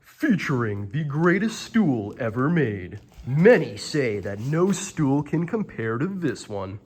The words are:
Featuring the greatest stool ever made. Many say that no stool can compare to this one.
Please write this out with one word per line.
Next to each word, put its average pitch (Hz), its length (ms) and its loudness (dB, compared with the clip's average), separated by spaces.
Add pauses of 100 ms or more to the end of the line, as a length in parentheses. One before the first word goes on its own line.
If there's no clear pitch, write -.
Featuring 120 880 -2
the 156 140 -4
greatest 175 560 0
stool 123 580 0
ever 123 300 -2
made. 104 520 0 (260)
Many 165 500 6
say 123 440 -2
that 101 200 -8
no 160 320 2
stool 147 500 0
can 165 240 -2
compare 113 520 -4
to 143 80 -2
this 175 420 -4
one. 101 380 -8